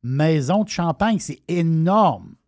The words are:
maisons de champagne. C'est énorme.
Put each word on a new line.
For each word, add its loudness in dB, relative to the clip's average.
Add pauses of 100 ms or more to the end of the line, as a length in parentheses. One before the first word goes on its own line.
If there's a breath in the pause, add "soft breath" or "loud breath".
maisons 0
de -8
champagne. -2
C'est -10
énorme. 0 (140)